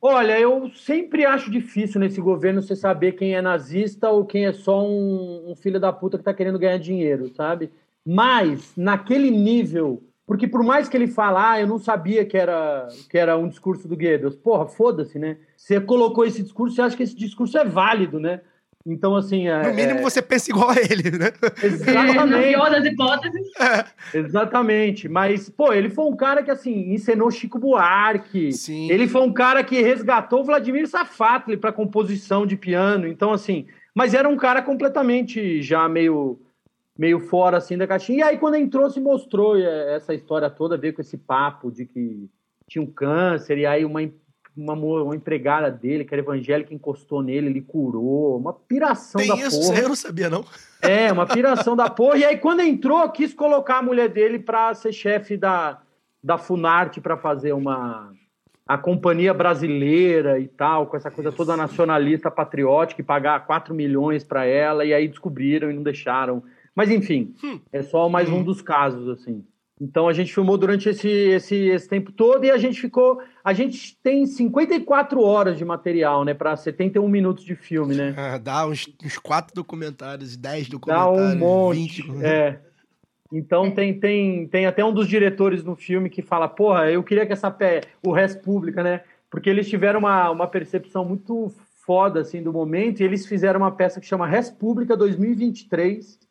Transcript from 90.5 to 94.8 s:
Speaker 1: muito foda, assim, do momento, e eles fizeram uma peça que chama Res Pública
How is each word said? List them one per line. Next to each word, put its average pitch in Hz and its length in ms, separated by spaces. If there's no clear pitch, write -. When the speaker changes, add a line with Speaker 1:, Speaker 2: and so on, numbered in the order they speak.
Speaker 1:
muito 202 480
foda, 185 360
assim, 170 220
do 165 100
momento, 170 480
e 196 40
eles 196 220
fizeram 190 340
uma 190 120
peça 185 280
que - 60
chama 180 200
Res 226 240
Pública 233 460